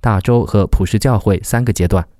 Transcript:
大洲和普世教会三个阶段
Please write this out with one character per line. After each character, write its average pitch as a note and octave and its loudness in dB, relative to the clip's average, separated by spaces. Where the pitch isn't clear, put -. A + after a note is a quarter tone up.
大 G#2+ 0
洲 A#2+ 0
和 G#2+ 0
普 - 0
世 G#2+ 0
教 B2+ 0
会 G2 0
三 A#2+ -2
个 A#2 -2
阶 F2+ 0
段 F2 0